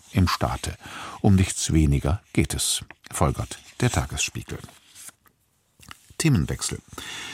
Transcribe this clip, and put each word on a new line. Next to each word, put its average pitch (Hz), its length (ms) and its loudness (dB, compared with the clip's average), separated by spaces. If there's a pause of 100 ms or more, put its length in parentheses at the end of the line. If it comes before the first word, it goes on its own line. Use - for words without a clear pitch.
(120)
im 92 160 4
Staate. - 480 -4 (460)
Um 101 140 6
nichts - 360 2
weniger 73 520 2 (100)
geht - 220 0
es, - 280 -2 (280)
folgert - 480 -2 (220)
der 127 100 2
Tagesspiegel. - 680 -4 (1600)
Themenwechsel. - 640 2 (540)